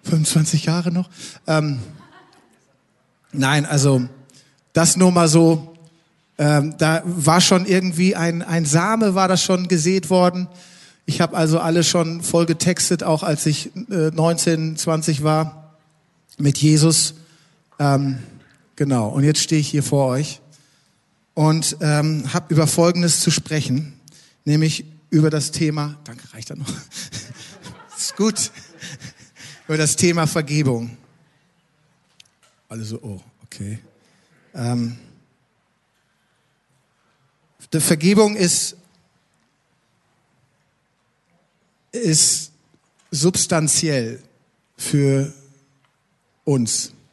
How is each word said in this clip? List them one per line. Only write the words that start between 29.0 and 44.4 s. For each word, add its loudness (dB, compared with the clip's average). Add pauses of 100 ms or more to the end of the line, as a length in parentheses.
Über -2
das 0
Thema 2
Vergebung. -2 (1700)
Alle -12
so, -10
„Oh, -14 (220)
okay.“ -12 (800)
Ähm, -4 (2750)
die 0
Vergebung 2
ist, -2 (3250)
ist 0 (600)
substanziell -2 (540)